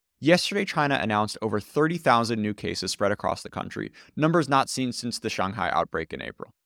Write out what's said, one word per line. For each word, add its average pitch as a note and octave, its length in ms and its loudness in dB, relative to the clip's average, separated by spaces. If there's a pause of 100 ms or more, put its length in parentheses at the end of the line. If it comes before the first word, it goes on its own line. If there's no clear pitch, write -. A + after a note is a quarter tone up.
(200)
Yesterday, F3+ 440 2
China C#3+ 380 0
announced G#2+ 400 0
over G#2+ 180 0
thirty D#3+ 380 0
thousand A#2 420 4
new G#2 140 -2
cases F#2 380 -6
spread G2+ 200 2
across - 300 -2
the - 80 -14
country, - 420 -8 (240)
numbers D#3 320 4
not C3+ 220 2
seen B2+ 240 -2
since A#2+ 240 -6
the A2 140 -4
Shanghai F#2+ 400 -2
outbreak E2 420 -2
in C2 80 -8
April. - 300 -12 (140)